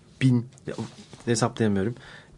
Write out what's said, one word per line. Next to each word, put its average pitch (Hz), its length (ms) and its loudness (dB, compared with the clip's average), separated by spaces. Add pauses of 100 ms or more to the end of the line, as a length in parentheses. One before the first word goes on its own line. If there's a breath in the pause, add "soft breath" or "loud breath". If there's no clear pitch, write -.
(200)
bin, 123 260 4 (200)
ya, - 80 -8 (500)
hesaplayamıyorum, 113 680 0 (440 loud breath)